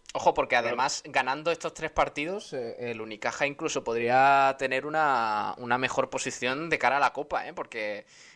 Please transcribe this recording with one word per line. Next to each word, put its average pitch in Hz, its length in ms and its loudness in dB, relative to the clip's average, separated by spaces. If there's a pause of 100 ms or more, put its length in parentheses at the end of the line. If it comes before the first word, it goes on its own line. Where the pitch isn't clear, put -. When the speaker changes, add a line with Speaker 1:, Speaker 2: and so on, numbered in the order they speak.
(140)
Speaker 1:
Ojo, 175 200 2
porque 135 200 0
Speaker 2:
Claro. 120 140 4
Speaker 1:
además, 123 360 0
ganando 143 480 0
estos 160 220 -4
tres 156 180 -8
partidos, 160 640 -2
eh, 120 380 -6
el 113 100 -8
Unicaja 110 440 -4
incluso 143 380 -4
podría 135 760 4
tener 131 280 -2
una, 117 720 0
una 120 200 0
mejor 131 320 0
posición 135 600 -4
de 151 100 0
cara 127 180 4
a - 40 0
la 135 100 4
Copa, 135 360 -4
¿eh? 156 60 -12
Porque, 107 520 -8 (300)